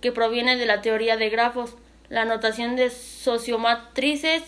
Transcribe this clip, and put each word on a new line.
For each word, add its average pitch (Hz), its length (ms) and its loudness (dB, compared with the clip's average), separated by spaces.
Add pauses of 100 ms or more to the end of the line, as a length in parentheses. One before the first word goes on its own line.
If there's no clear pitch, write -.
que 240 100 -2
proviene 240 460 0
de 240 80 -2
la 208 160 2
teoría 226 340 2
de 220 140 0
grafos, 240 480 -2 (320)
la 226 160 -2
notación 226 500 -2
de 254 140 2
sociomatrices 247 1600 0